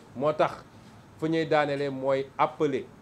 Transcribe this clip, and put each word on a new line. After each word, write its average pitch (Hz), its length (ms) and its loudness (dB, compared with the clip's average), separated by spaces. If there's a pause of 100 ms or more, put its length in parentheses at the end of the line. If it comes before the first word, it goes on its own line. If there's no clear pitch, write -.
(160)
Moo 147 180 0
tax - 300 0 (560)
fu 156 80 -2
ñuy 160 180 0
daanelee 143 440 0
mooy 135 360 -2 (120)
appeler 147 480 0 (160)